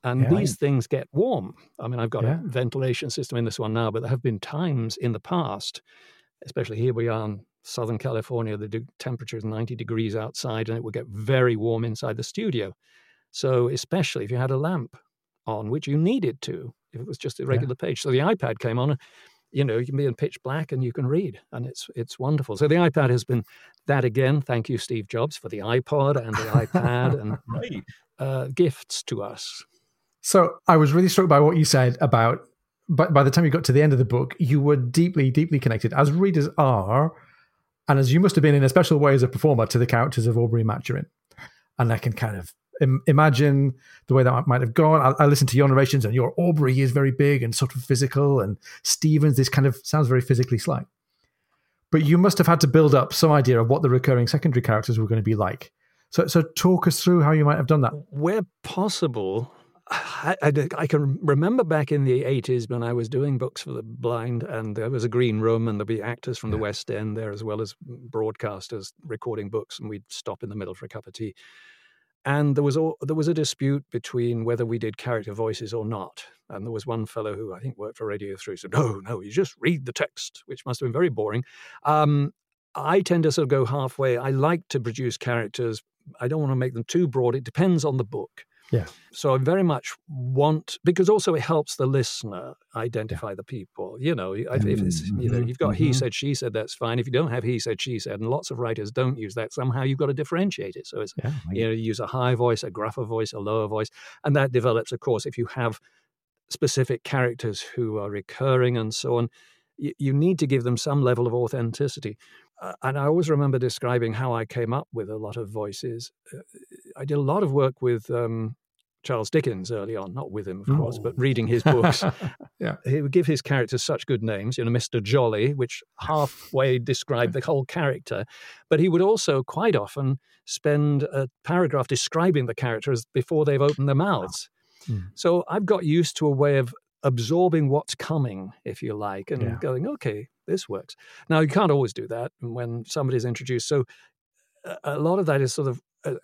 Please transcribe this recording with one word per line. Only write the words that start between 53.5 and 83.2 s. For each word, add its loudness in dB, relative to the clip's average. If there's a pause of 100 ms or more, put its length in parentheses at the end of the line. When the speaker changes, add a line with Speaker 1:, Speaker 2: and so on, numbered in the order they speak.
Speaker 2:
of 4
what 4
the 4
recurring 4
secondary 2
characters 2
were 0
gonna 2
be 2
like. -2 (400)
So, 2
so 4 (140)
talk 4
us 2
through 6
how 6
you 6
might 4
have 0
done 4
that. 2 (160)
Speaker 1:
Where 0 (220)
possible, -2 (380)
I, -4
I, 2 (100)
I -2
can 0
remember 2
back 0
in 2
the 2
eighties -2
when -4
I -4
was -2
doing -2
books -8
for -12
the -8
blind, -4
and -8
there -4
was -4
a -2
green 2
room, 2
and -2
there'd -4
be -4
actors -8
from -6
the -2
Speaker 2:
Yeah. -4
Speaker 1:
West -6
End -6
there, -6
as -12
well -6
as -10 (340)
broadcasters -8 (100)
recording -8
books, -6
and -10
we'd -12
stop -10
in -12
the -12
middle -8
for -18
a -14
cup -14
of -20
tea. -10 (920)
And 2
there 2
was 2
al-, 0
there -4
was 0
a 0
dispute -2
between -4
whether 0
we -4
did -6
character -6
voices -6
or -6
not. -8 (240)
And -12
there -10
was -8
one -4
fellow -6
who -10
I -16
think -10
worked -12
for -10
Radio -8
three -12
said, -12
"No, 0
no, -10
you -16
just -2
read -2
the -10
text," -8
which -14
must -6
have -4
been -4
very 2
boring. -4 (400)
Um, 2 (420)
I 2
tend 2